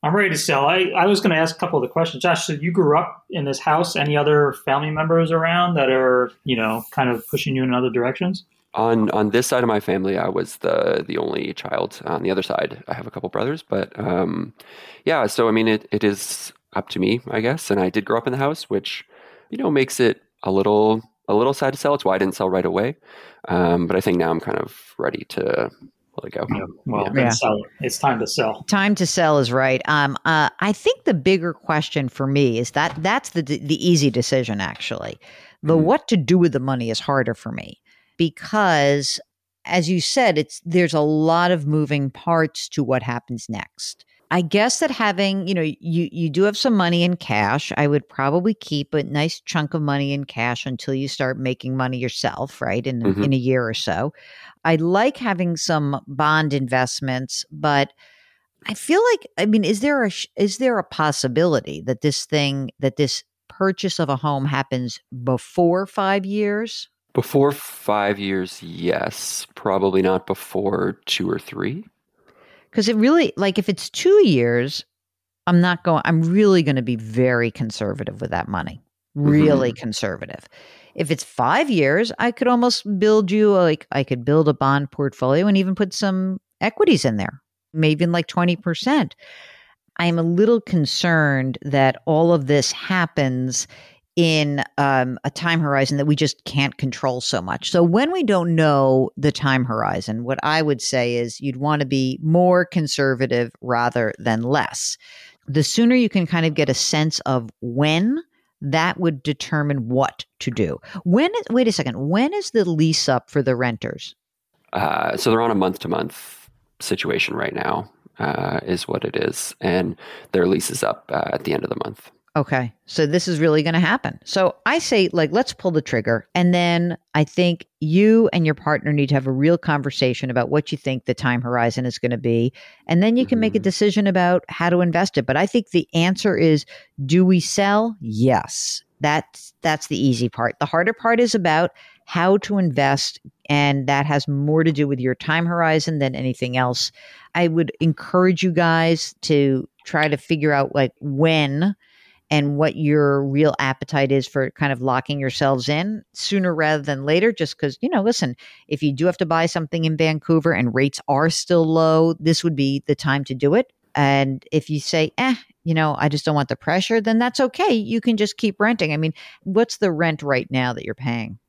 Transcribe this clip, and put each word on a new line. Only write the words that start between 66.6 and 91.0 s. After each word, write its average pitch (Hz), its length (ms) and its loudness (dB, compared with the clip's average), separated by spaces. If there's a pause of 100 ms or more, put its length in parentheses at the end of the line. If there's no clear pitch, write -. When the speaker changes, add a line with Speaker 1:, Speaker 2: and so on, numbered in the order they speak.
Speaker 2:
Before 139 380 2
five 104 640 -2
years, 95 460 -4
yes. - 840 -6 (100)
Probably 95 460 0
not 95 240 2
before 95 800 -4
two - 240 -4
or 90 80 -2
three. 120 460 -8 (880)
Speaker 3:
'Cause 208 160 0
it 226 80 0
really, 277 400 4
like, 196 220 0
if 202 100 -2
it's - 220 -4
two 392 360 4
years, 123 600 2 (600)
I'm 175 140 4
not 175 240 0
going, 165 220 2
I'm 160 160 2
really 185 420 4
gonna 135 180 0
be 120 140 -2
very 117 560 0
conservative 104 680 -6
with 87 100 -6
that 85 160 -4
money. - 340 -6 (320)
Really 147 600 2
Speaker 2:
Mm-hmm. - 80 -14
Speaker 3:
conservative. - 640 -8 (480)
If 151 160 -4
it's 147 100 -4
five 185 480 0
years, 180 480 2
I 240 140 0
could 233 160 -2
almost 240 400 2 (100)
build 214 320 4
you, 214 220 4
like, 175 400 2
I 139 140 -2
could 123 180 -4
build 147 240 4
a 151 60 2
bond 139 360 2
portfolio 143 580 0
and 202 100 4
even 190 180 0
put 196 180 -2
some 190 460 -2 (220)
equities 269 420 2
in 117 140 2
there, 101 240 -6 (320)
maybe 156 320 2
in, 170 80 0
like, 170 140 -2
twenty 175 280 0
percent. 214 640 -2 (800)
I'm 170 200 0
a 165 60 0
little 208 380 2
concerned 147 1000 0